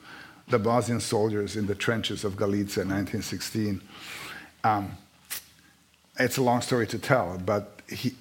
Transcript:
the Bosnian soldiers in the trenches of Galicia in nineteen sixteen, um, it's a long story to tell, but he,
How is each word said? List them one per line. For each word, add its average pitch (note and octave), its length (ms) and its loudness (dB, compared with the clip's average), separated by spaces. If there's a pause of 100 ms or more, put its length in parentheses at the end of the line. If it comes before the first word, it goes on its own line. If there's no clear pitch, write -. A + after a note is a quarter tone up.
(480)
the B2 120 4
Bosnian A#2 400 2
soldiers G#2 560 0
in G#2+ 120 0
the G2+ 80 -2
trenches G#2+ 480 -2
of G2 120 -4
Galicia G2+ 460 0
in F#2 80 -2
nineteen G2 320 -2
sixteen, G2 600 -4 (800)
um, G2+ 280 2 (1300)
it's B2 180 2
a C3+ 40 4
long B2 200 4
story A#2 260 2
to A2+ 120 -4
tell, F#2 460 4
but G#2 440 0
he, - 200 -4 (120)